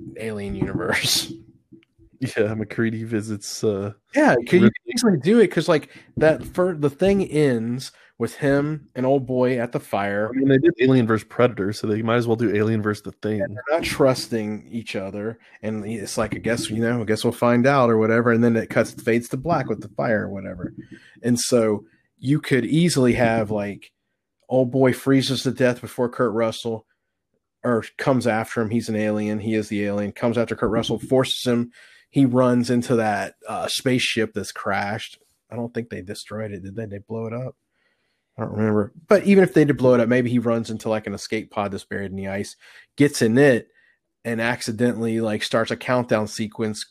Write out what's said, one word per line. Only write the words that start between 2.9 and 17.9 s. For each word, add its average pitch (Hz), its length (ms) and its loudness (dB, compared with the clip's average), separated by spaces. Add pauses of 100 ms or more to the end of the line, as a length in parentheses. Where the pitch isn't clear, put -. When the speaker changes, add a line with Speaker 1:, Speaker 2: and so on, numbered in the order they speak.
Speaker 2:
visits, 110 640 -6
uh, 101 300 -2 (200)
Speaker 1:
Yeah, 269 220 4
could - 160 -2
you 180 80 6
Speaker 2:
Ridley. 214 100 8 (240)
Speaker 1:
easily 214 240 2
do 196 220 4
it? 202 80 6
'Cause, 165 200 -2
like, 156 200 2 (280)
that 147 280 4
fir-, 180 320 -2
The 147 120 2
Thing 190 360 2
ends 131 680 0 (260)
with 117 200 -6
him 143 580 0
and 127 100 -4
old 131 220 2
boy 127 320 0
at 120 140 -4
the - 80 -4
fire. 101 480 -2
Speaker 2:
I 117 100 -6
mean, 135 80 2
they 135 120 6
did 165 200 4
Alien 127 300 6
versus 110 200 0
Predator, 104 440 0
so 107 160 -6
they 107 120 0
might 117 180 2
as 117 100 -2
well 113 80 2
do 113 180 0
Alien 107 260 2
versus 104 220 -2
The 95 80 -14
Thing. 107 300 -4
Speaker 1:
And 98 160 -6
they're - 80 -14 (120)
not 170 60 0
trusting 127 880 0
each 113 240 -10
other, 104 460 -8 (220)
and 107 220 -6
it's 107 320 -8
like, 113 200 -2
"I - 20 -8
guess, 110 320 -2
you 110 100 -2
know, 117 200 0
I 110 60 -4
guess 107 180 0
we'll 117 80 2
find 120 340 4
out," 135 240 4